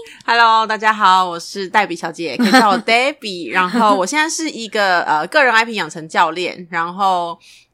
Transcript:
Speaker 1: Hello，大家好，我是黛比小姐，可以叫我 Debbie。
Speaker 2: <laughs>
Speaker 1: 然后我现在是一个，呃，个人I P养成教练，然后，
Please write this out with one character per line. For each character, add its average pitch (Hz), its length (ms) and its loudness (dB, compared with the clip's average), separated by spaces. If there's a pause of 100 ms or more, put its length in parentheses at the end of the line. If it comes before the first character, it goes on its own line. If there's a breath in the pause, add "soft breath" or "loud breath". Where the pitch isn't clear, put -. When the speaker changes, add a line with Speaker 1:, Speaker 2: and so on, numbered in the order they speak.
(240 loud breath)
Speaker 1:
Hello， 226 440 2
大 214 100 -4
家 220 160 0
好， 185 340 4
我 170 120 -8
是 190 280 -10
黛 202 200 2
比 175 80 -6
小 170 160 -8
姐， 151 260 -6
可 247 100 2
以 - 40 2
叫 233 180 2
我 190 80 2
Debbie。 226 720 -2
Speaker 2:
<laughs> - 0 -
Speaker 1:
然 180 180 0
后 208 300 2
我 185 80 0
现 285 140 -2
在 311 100 0
是 320 180 -6
一 226 200 -8
个， 190 380 2
呃， 151 200 0
个 294 180 2
人 247 80 4
I 226 140 4
P 233 80 -8
养 175 160 -4
成 156 180 -12
教 175 220 2
练， 175 400 -6
然 170 240 -4
后， 180 460 -2 (340 soft breath)